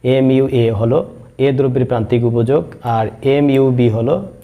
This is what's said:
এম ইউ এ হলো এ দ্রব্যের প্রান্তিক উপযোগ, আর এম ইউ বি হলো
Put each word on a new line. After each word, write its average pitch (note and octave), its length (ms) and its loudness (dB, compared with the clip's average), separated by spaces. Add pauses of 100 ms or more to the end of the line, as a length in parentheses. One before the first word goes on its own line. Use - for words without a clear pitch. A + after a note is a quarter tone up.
(160)
এম C3+ 100 2 (100)
ইউ C3+ 100 2 (160)
এ - 20 2 (160)
হলো A#2 180 0 (480)
এ - 20 2 (100)
দ্রব্যের C3 340 0
প্রান্তিক A#2 300 0 (100)
উপযোগ, A#2+ 300 0 (340)
আর A2+ 100 -2 (300)
এম D3 100 2 (100)
ইউ C3+ 80 4 (140)
বি B2 180 4
হলো A#2+ 180 0 (300)